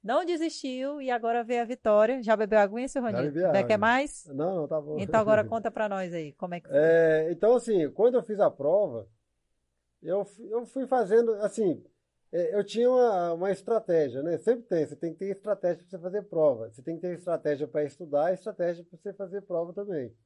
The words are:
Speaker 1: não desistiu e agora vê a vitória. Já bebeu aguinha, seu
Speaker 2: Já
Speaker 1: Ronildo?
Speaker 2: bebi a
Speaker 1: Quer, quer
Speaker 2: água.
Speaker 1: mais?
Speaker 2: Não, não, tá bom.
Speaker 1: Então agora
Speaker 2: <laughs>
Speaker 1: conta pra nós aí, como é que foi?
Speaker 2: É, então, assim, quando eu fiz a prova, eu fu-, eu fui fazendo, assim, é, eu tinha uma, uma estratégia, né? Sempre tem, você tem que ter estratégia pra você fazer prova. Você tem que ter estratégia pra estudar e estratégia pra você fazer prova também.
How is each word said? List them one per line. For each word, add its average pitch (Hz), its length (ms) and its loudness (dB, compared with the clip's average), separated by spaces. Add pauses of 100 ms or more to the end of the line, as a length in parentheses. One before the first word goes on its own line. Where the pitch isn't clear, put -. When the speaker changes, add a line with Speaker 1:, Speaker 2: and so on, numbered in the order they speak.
Speaker 1:
não 269 220 0
desistiu 294 720 -4
e 262 100 -6
agora 233 340 -2
vê 240 160 -4
a 233 40 0
vitória. 226 580 2
Já 220 140 4
bebeu 214 220 2
aguinha, 214 280 2
seu 269 140 -4
Speaker 2:
Já 240 80 -2
Speaker 1:
Ronildo? 151 240 -2
Speaker 2:
bebi 165 140 0
a 160 60 4
Speaker 1:
Quer, 196 140 4
quer 214 80 2
Speaker 2:
água. 208 40 0
Speaker 1:
mais? 247 480 0
Speaker 2:
Não, 156 300 -2
não, 147 120 -4
tá 156 100 -2
bom. 151 200 -8
Speaker 1:
Então 214 200 0
agora 214 260 4
Speaker 2:
<laughs> 214 40 -8
Speaker 1:
conta 226 220 -4
pra 220 180 -4
nós 190 240 -6
aí, 156 200 -8
como 180 220 -8
é 170 60 -10
que - 80 -20
foi? 139 80 0
Speaker 2:
É, 160 560 6
então, 208 220 4
assim, 208 380 2
quando 240 240 2
eu 214 60 2
fiz 202 160 -8
a 151 120 4
prova, 147 580 0 (920)
eu 185 240 -2
fu-, 233 220 -20
eu 233 180 -6
fui 262 200 -6
fazendo, 226 500 2
assim, 202 460 -2 (480)
é, 170 280 -2
eu 202 60 0
tinha 233 260 0
uma, 208 420 4
uma 175 200 -2
estratégia, 165 720 0
né? 165 140 -2
Sempre 226 280 0
tem, 165 220 0
você 147 100 -14
tem 165 180 -6
que 170 60 -20
ter 196 160 -6
estratégia 190 460 -4
pra - 80 -20
você 185 80 -14
fazer 180 260 -6
prova. 135 460 0
Você 127 120 -20
tem 165 140 -8
que 156 60 -14
ter 180 120 -6
estratégia 151 520 -4
pra 151 180 -2
estudar 147 480 -2
e - 20 0
estratégia 175 500 -6
pra 170 140 -20
você 202 160 -12
fazer 196 280 -10
prova 175 300 -6
também. 170 400 -8 (140)